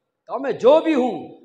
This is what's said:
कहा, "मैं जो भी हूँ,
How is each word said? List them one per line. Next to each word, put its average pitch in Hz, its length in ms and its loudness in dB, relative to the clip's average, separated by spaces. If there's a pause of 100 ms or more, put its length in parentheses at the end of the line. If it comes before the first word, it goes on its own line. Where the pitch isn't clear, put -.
(280)
कहा, 208 100 -8
"मैं 254 200 -6
जो 277 220 4
भी 320 120 -2
हूँ, 240 520 -4